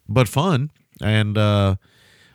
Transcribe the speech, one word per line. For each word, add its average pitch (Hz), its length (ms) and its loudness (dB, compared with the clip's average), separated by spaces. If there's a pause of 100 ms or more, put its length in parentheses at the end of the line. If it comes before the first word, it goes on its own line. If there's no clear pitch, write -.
but 113 220 0
fun 147 400 -2 (320)
and, 107 380 0
uh, 101 380 2 (580)